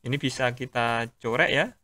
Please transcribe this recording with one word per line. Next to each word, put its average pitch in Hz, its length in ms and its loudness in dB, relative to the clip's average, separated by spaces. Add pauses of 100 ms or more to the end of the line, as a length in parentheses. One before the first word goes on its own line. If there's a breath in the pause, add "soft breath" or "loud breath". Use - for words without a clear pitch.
Ini 131 160 -2
bisa 127 400 0
kita 117 480 0 (160)
coret 120 320 2
ya. 151 120 2 (180)